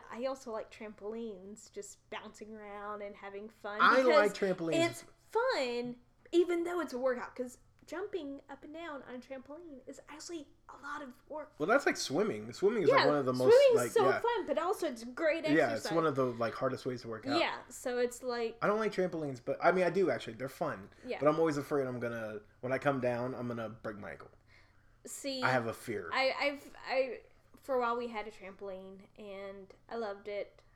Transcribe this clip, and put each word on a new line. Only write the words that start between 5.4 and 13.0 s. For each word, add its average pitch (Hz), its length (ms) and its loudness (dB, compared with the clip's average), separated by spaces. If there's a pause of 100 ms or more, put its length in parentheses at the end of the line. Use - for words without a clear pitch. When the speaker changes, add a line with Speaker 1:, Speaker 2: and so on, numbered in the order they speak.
Speaker 1:
even 339 320 4
though 349 160 -4
it's 269 140 -4
a 247 40 -2
workout, 247 380 -2
'cause 247 220 -8 (280)
jumping 311 640 -8
up 277 140 -16
and 302 100 -16
down 320 340 -10
on 247 60 -12
a 254 60 -10
trampoline 277 680 -14
is - 240 -16
actually 311 380 -12 (220)
a - 120 -20
lot 277 220 -8
of 262 60 -12 (200)
work. 202 300 -10
Speaker 2:
Well, 151 80 -2
that's 220 180 4
like 339 120 2
swimming. 131 540 -2
Swimming 208 300 2
is, - 80 6
like, 539 120 8